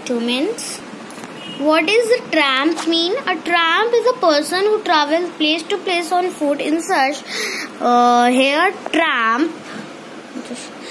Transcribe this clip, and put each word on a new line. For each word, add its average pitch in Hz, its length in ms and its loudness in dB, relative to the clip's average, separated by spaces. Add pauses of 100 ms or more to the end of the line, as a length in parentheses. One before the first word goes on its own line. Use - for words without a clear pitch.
Two 240 160 -2
minutes. 254 600 -4 (760)
What 311 300 2
is 440 200 4 (120)
a - 100 -10
tramp 294 560 0
mean? 330 240 0 (160)
A 370 80 0
tramp 349 580 2
is 466 140 4
a 508 60 2
person 320 480 2
who 427 200 2
travels 330 500 2
place 311 320 0
to 403 140 -4
place 349 320 -2
on 359 200 0
foot. 294 320 -2
In 320 200 0
such, 294 400 0 (600)
uh, 240 460 6
here 277 440 4 (220)
tramp, 285 580 2 (1400)